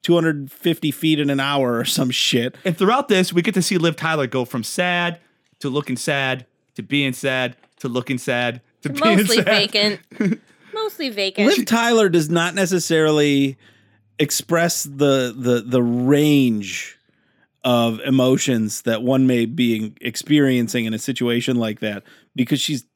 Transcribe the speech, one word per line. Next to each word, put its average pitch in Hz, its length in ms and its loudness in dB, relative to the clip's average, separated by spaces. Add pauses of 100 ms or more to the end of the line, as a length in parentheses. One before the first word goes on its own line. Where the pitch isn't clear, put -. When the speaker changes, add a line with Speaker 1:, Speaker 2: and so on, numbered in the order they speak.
Speaker 1:
two 170 120 2
hundred 156 360 0
fifty 165 400 -2
feet 156 300 0
in 143 100 0
an 139 100 0
hour 135 380 0
or 117 60 -2
some 127 260 -2
shit. 123 540 -2
Speaker 2:
And 180 120 -2
throughout 247 320 2
this, 185 240 2
we 170 100 2
get 220 120 -2
to 185 80 2
see 185 160 0
Liv 160 180 0
Tyler 156 300 -2
go 123 180 -2
from 117 180 -6
sad 175 580 -2 (400)
to 143 100 -6
looking 135 260 -4
sad 131 480 -2 (300)
to 113 80 -12
being 139 320 -2
sad 127 420 -4 (220)
to 135 100 -8
looking 123 300 -4
sad 120 420 -4 (220)
to 147 80 -6
being 151 260 2
Speaker 3:
Mostly 208 200 2
Speaker 2:
sad. 202 100 2
Speaker 3:
vacant. 208 540 0 (200)
Speaker 2:
<laughs> 196 200 0 (340)
Speaker 3:
Mostly 427 340 -6
vacant. 202 380 -2 (100)
Speaker 1:
Liv - 80 0
Tyler 226 460 4
does 165 180 2
not 170 260 0
necessarily 156 1000 2 (640)
express 165 680 -2
the, 135 520 0
the, 120 300 0
the 123 160 2
range 123 1160 2 (680)
of 117 360 2
emotions 131 840 0
that 113 200 -2
one 131 240 2
may 120 200 2
be 113 540 -2
experiencing 123 840 0
in 110 100 -4
a 107 40 -6
situation 120 580 -2
like 110 240 -4
that 117 220 -8 (320)
because 131 260 -2
she's 143 240 -6 (100)